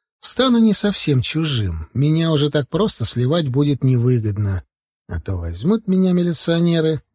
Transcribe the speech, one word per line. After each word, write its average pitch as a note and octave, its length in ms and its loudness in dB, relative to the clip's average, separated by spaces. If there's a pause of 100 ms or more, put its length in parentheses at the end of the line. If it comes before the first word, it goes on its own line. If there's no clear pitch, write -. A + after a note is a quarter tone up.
(180)
Стану B3 400 2
не A3 140 4
совсем D3+ 500 0
чужим. A2 720 -2
Меня D#3 380 2
уже D3 180 2
так D3 180 -2
просто F#3 360 -2
сливать C#3 420 0
будет C#3 380 0
невыгодно. A2 800 0 (440)
А F2 120 -6
то F#2+ 160 -6
возьмут F#2+ 500 -2
меня F#3 240 2
милиционеры, E3+ 920 0 (120)